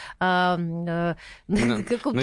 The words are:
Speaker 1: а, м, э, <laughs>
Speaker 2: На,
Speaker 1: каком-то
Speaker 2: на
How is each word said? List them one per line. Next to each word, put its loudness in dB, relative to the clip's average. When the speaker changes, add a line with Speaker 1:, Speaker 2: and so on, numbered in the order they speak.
Speaker 1:
а, 4
м, -4
э, -2
<laughs> -20
Speaker 2:
На, 2
Speaker 1:
каком-то -2
Speaker 2:
на -